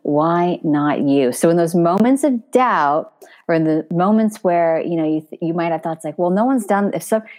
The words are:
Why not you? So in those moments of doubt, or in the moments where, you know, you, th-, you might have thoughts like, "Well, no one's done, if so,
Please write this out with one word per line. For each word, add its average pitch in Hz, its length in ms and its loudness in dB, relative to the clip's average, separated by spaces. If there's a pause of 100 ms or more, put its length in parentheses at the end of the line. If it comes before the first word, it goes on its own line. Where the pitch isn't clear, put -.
Why 170 640 0
not 147 380 0
you? 139 300 2
So 165 200 0
in 170 60 2
those 170 180 0
moments 202 480 2
of 254 280 -2
doubt, 175 600 0 (340)
or 170 60 0
in 160 100 2
the 156 280 0
moments 208 520 0
where, 170 380 2
you 170 140 -4
know, 160 100 -2
you, 156 160 -2
th-, - 180 -20
you 170 140 -4
might 170 180 -4
have 160 120 -6
thoughts 165 200 -8
like, 151 140 -10
"Well, 180 140 0
no 202 140 2
one's 262 200 0
done, 202 300 0
if - 80 -6
so, 220 180 -2 (180)